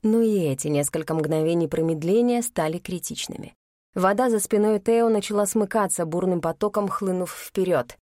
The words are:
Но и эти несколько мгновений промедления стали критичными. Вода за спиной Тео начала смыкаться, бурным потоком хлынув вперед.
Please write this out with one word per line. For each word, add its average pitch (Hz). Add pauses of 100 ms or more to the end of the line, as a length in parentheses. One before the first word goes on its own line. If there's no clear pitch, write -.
Но 220
и 214
эти 147
несколько 151
мгновений 160
промедления 165
стали 165
критичными. - (400)
Вода 208
за 220
спиной 208
Тео 233
начала 208
смыкаться, 202
бурным 175
потоком 202
хлынув 185
вперед. 175 (120)